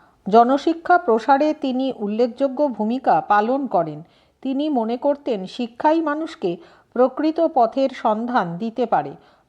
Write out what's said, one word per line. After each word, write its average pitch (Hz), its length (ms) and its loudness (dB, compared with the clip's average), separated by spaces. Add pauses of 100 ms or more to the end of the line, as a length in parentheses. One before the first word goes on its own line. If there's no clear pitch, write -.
(260)
জনশিক্ষা 277 720 4
প্রসারে 277 500 2 (160)
তিনি 262 220 -2 (140)
উল্লেখযোগ্য 240 600 -2 (180)
ভূমিকা 220 360 -4 (180)
পালন 226 360 2
করেন। 160 320 -2 (440)
তিনি 269 260 -4
মনে 240 360 -2
করতেন 277 340 -2 (160)
শিক্ষাই 302 460 0
মানুষকে 302 500 -4 (420)
প্রকৃত 285 460 0 (180)
পথের 262 320 2 (140)
সন্ধান 226 440 0 (140)
দিতে 226 220 -4 (100)
পারে। 160 200 -2 (360)